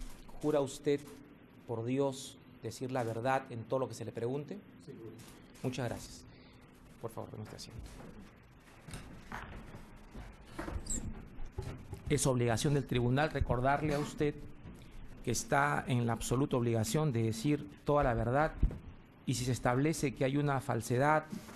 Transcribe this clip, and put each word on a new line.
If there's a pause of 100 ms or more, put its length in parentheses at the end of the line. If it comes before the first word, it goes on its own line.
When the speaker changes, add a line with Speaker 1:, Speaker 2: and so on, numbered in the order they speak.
(400)
Speaker 1:
¿jura
usted (680)
por
Dios (240)
decir
la
verdad
en
todo
lo
que
se
le
pregunte? (280)
Speaker 2:
Sí,
juro. (540)
Speaker 1:
Muchas
gracias. (800)
Por
favor,
tome
este
asiento. (4000)
Es
obligación
del
tribunal
recordarle
a
usted (920)
que
está
en
la
absoluta
obligación
de
decir (160)
toda
la
verdad (760)
y
si
se
establece
que
hay
una
falsedad, (320)